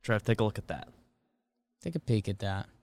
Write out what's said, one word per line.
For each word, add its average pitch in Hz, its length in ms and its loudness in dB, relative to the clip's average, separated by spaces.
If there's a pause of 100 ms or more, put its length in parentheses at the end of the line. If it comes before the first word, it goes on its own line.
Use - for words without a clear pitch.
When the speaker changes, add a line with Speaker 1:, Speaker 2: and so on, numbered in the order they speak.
Speaker 1:
Trev, 107 220 0
take 117 180 2
a - 20 6
look 107 140 0
at 101 120 -10
that. - 180 -8 (920)
Speaker 2:
Take 170 140 -6
a 165 40 -2
peek 110 280 2
at 98 120 -4
that. 98 280 -4 (140)